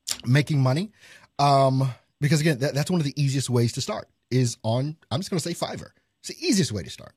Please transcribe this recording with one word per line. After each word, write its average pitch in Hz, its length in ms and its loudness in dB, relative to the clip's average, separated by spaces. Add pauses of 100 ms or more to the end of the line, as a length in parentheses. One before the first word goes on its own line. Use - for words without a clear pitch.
(260)
making 139 360 2
money. 139 300 0 (480)
Um, 135 500 4 (320)
because 147 180 2
again, 151 200 0
that, 139 140 0
that's 143 160 -2
one 180 120 0
of 139 40 -2
the 143 160 -4
easiest 135 280 0
ways 120 240 2
to 131 80 -6
start - 260 -6 (240)
is 123 320 0
on, 131 320 -2 (160)
I'm 135 80 -2
just 196 100 -8
gonna 180 120 -2
say 170 120 -6
Fiverr. - 360 -8 (320)
It's - 80 -12
the - 180 -8
easiest 196 240 2
way 92 120 -6
to - 60 -14
start. - 280 -18